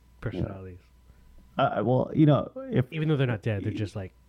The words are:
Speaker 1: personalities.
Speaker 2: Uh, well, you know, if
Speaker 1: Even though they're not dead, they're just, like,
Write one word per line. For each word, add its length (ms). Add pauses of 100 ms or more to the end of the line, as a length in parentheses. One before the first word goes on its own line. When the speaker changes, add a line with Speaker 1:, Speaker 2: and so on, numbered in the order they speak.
(220)
Speaker 1:
personalities. 580 (800)
Speaker 2:
Uh, 280
well, 280
you 120
know, 260 (180)
if 220
Speaker 1:
Even 160
though 100
they're 100
not 140
dead, 220
they're 80
just, 240
like, 160 (180)